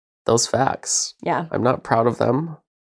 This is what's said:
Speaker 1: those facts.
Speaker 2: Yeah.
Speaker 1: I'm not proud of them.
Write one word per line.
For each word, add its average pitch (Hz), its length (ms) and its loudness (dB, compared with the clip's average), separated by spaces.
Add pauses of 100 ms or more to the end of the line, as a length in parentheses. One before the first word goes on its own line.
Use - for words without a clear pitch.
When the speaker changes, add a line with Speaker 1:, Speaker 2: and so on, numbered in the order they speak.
(260)
Speaker 1:
those 113 220 4
facts. - 720 -2
Speaker 2:
Yeah. 165 300 -2
Speaker 1:
I'm - 120 -2
not 127 200 0
proud 113 240 2
of 117 100 0
them. 143 400 0 (300)